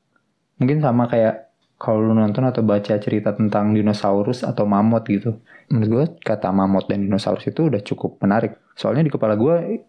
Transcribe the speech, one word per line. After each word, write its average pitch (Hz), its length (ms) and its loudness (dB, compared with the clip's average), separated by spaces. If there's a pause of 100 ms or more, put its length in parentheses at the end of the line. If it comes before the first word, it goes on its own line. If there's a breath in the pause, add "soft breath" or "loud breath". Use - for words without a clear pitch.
(580)
Mungkin 143 240 2
sama 120 240 2
kayak 113 480 0 (240)
kalau 110 320 0
lu 110 80 4
nonton 107 320 2
atau 120 160 0
baca 104 320 0
cerita 104 400 -2
tentang 107 400 2
dinosaurus 104 640 0
atau 113 240 -2
mamut 107 400 2
gitu. 107 320 -2 (320 soft breath)
Menurut 110 240 2
gue 139 120 2 (200)
kata 90 240 -2
mamut 95 400 0
dan 101 160 -2
dinosaurus 98 400 -2
itu 156 240 0
udah 107 160 -2
cukup - 320 -6
menarik. 107 400 -2 (160)
Soalnya 120 320 0
di 139 80 -2
kepala 110 240 0
gue 170 520 0